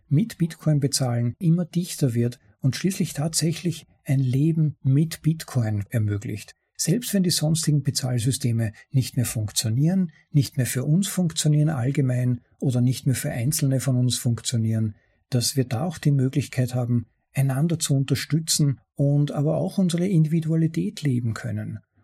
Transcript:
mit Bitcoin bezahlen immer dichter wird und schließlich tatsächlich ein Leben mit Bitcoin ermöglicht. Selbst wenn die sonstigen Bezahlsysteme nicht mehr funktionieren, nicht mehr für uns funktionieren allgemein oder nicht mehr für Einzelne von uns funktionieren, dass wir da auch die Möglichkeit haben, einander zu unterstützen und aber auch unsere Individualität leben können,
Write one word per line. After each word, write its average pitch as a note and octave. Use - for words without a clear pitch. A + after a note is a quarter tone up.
mit F3
Bitcoin D#3+
bezahlen A#2+
immer E3+
dichter E3
wird A#2
und C3
schließlich F#3+
tatsächlich D#3+
ein C3+
Leben D3
mit D3
Bitcoin A#2
ermöglicht. G#2
Selbst A3+
wenn G3
die F3
sonstigen D3+
Bezahlsysteme A#2+
nicht C3
mehr B2
funktionieren, C3+
nicht -
mehr B2+
für B2+
uns F3
funktionieren D3+
allgemein B2+
oder B2+
nicht B2
mehr C3
für -
Einzelne C3
von B2+
uns B2
funktionieren, A2
dass A#2+
wir C3
da A#2+
auch F3
die D3+
Möglichkeit C3
haben, A#2+
einander C#3
zu -
unterstützen C#3
und C#3+
aber D3+
auch F3+
unsere F3
Individualität D#3+
leben A#2+
können, G#2+